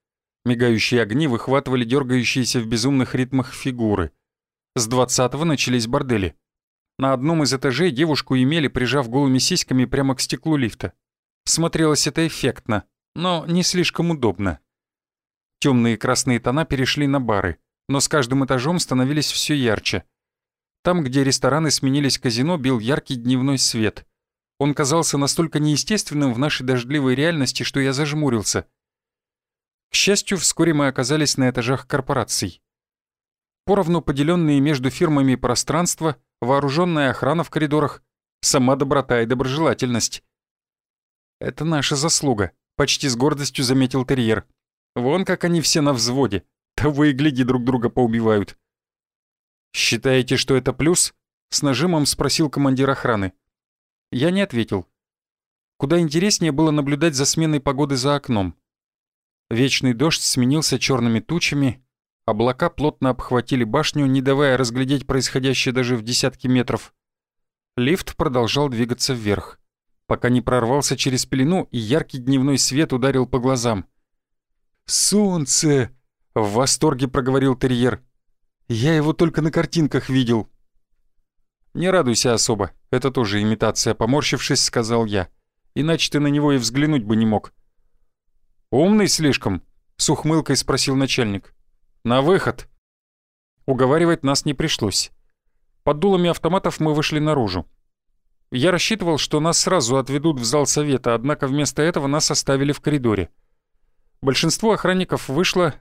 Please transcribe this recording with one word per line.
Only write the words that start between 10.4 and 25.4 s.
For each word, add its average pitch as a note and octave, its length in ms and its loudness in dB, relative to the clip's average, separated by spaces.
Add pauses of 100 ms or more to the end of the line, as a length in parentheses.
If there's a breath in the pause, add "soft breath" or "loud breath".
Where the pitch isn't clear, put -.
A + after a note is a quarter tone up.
лифта. A2 380 -4 (500)
Смотрелось D#3 640 0
это D#3+ 180 0
эффектно, A2+ 600 -2 (280)
но E3+ 320 -2
не E3+ 180 2
слишком E3+ 480 0
удобно. G2+ 480 -2 (1000)
Тёмные A#2 380 2
красные B2 420 0
тона C#3 260 -2
перешли C#3 420 -2
на C#3 120 0
бары, G2+ 400 -2 (300)
но C#3 100 -2
с - 80 0
каждым C3+ 380 0
этажом C3+ 340 0
становились C3 520 -2
всё - 220 -4
ярче. A2 520 -2 (800)
Там, F3 200 2
где C3+ 200 0
рестораны C3+ 480 0
сменились C#3 460 0
казино, C3+ 400 -2
бил B2+ 220 0
яркий C3 360 -4
дневной B2+ 420 0
свет. - 500 -2 (540)
Он C#3+ 140 0
казался D3+ 420 0
настолько D3 420 0